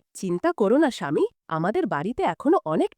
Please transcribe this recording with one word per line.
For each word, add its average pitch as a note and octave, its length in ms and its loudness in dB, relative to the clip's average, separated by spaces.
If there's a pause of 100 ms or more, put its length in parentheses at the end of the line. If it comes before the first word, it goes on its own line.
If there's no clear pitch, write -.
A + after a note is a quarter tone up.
(140)
"চিন্তা F3+ 380 -2
করো A3 260 2
না D#4 140 4
স্বামী, F3 340 -2 (220)
আমাদের F3+ 380 -2
বাড়িতে E3+ 380 -4
এখনো A3 420 2
অনেক F#3+ 320 0